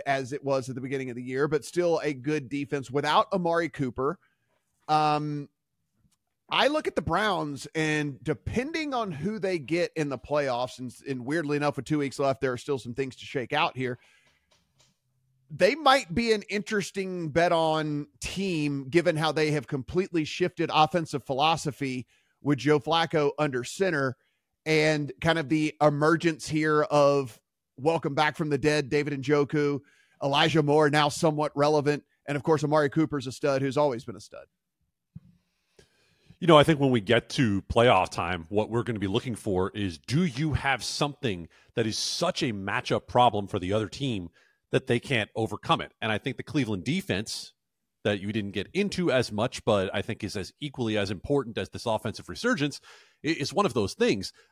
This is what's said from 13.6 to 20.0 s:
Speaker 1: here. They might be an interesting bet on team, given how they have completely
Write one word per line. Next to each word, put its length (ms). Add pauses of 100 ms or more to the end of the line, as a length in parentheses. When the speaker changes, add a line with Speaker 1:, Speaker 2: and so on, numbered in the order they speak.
Speaker 1:
here. 220 (1500)
They 240
might 400
be 160
an 180
interesting 800
bet 220
on 560 (120)
team, 720
given 260
how 160
they 200
have 160
completely 580